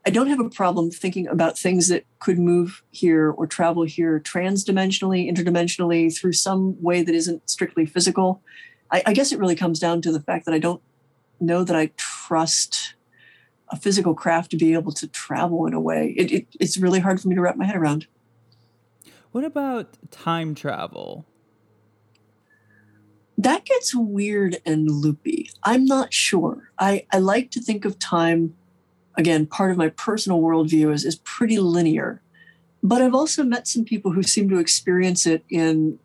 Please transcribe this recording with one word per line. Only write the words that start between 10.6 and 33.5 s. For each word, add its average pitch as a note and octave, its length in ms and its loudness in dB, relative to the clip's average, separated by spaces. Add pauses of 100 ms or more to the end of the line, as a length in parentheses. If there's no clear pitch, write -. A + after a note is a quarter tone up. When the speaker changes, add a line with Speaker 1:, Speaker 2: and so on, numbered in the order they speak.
Speaker 1:
know E3+ 240 2
that F3 100 0
I D#3 120 2 (100)
trust - 1000 -4 (720)
a - 100 -8
physical F#3 380 2
craft E3+ 360 -2
to E3 60 -4
be D#3+ 160 4
able E3 200 -2
to D3 140 -8
travel E3 600 -2
in E3 60 -2
a D#3+ 80 -4
way. - 360 -2
It, - 140 0
it, - 160 -2 (140)
it's F3 160 -2
really F#3 240 2
hard F#3 200 0
for F#3+ 60 -4
me F3+ 80 0
to F3+ 60 0
wrap F3+ 160 0
my F#3+ 80 -2
head G3+ 100 -2
around. D#3 320 -2 (1200)
Speaker 2:
What B3 120 -4
about C4+ 540 -6 (140)
time E3 440 -4
travel? G1+ 720 -10 (2000)
Speaker 1:
That B3+ 280 2
gets B4 300 0
weird G3+ 680 0
and D#3 260 0
loopy. D3 580 -2 (140)
I'm B3+ 220 2
not C4 280 0
sure. - 640 -2
I, G3 360 0
I F#3+ 60 4
like G#3 320 2
to A#3 100 -6
think G#3+ 240 -4
of G#3 120 -4
time, E3 580 0 (600)
again, D#3 300 2
part F#3+ 260 -2
of F3+ 60 0
my D#3+ 120 2
personal G3 520 -2
worldview D#3+ 520 2
is, D3 120 -4
is E3+ 120 -2
pretty A3+ 400 -2
linear. E3+ 640 0 (640)
But A#3 180 4
I've B3+ 140 4
also D4+ 280 0
met A#3+ 240 -2